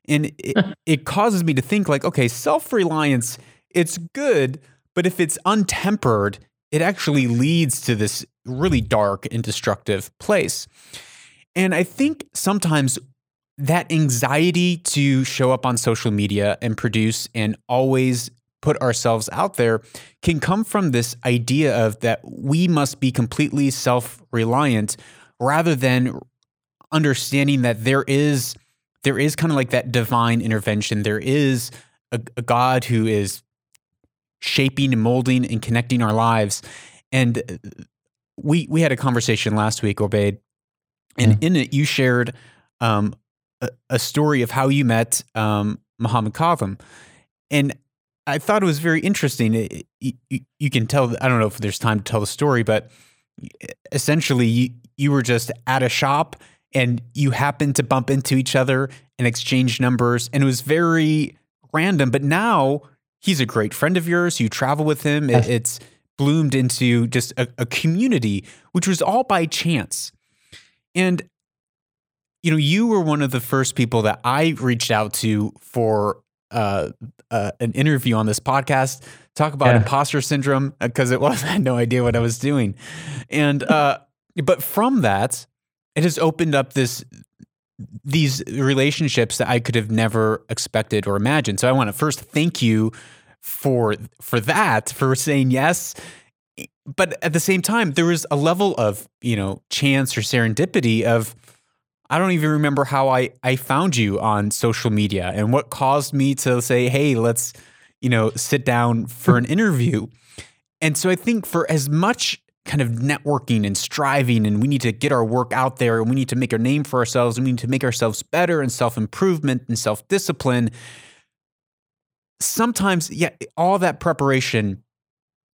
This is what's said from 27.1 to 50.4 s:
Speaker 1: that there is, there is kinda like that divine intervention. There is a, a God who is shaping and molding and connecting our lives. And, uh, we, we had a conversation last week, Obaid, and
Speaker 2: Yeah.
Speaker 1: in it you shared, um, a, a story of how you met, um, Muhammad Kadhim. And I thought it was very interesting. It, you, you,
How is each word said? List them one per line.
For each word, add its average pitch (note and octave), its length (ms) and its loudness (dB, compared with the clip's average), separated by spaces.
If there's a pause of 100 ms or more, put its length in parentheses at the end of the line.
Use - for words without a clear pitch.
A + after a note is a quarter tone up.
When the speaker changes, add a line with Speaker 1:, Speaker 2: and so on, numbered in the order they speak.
Speaker 1:
that A2+ 220 0
there C3 220 2
is, C#3+ 480 0 (500)
there C3+ 140 2
is D3 160 0
kinda D#3 200 0
like C3 160 0
that B2 200 0
divine A#2 520 2
intervention. G#2+ 600 -2
There G#2+ 160 -2
is C3+ 520 0 (420)
a, A#2+ 80 -4 (160)
a B2 60 -6
God B2 420 2
who A2 220 0
is G#2 360 -2 (1000)
shaping C3+ 520 0
and A2 100 2
molding B2 440 2
and A2+ 140 -4
connecting A#2+ 420 -2
our G#2+ 100 0
lives. A2 500 0 (500)
And, B2 260 0
uh, - 320 -12 (720)
we, D#3 280 0
we D#3 100 2
had D#3 120 4
a B2 40 2
conversation A#2 580 0
last G#2+ 280 0
week, G2+ 160 -2
Obaid, G#2 400 0 (800)
and A2+ 140 6 (100)
Speaker 2:
Yeah. D#3 40 2
Speaker 1:
in F3+ 100 4
it C3 180 0
you C#3+ 100 4
shared, B2 500 2 (460)
um, G#2 340 2 (460)
a, B2 80 -6 (220)
a C3 80 2
story D3 440 0
of A2+ 80 -4
how C3+ 180 0
you C#3 180 2
met, A#2 360 2 (120)
um, G#2+ 440 -2 (200)
Muhammad A2+ 340 -2
Kadhim. D3+ 480 -2 (720)
And C#3+ 260 0 (500)
I D3 120 -4
thought G#3 240 0
it F#3+ 40 2
was D3+ 120 0
very D#3+ 220 0
interesting. C3+ 540 0
It, - 320 -4 (140)
you, C3 120 -4 (180)
you, C3 100 -4 (180)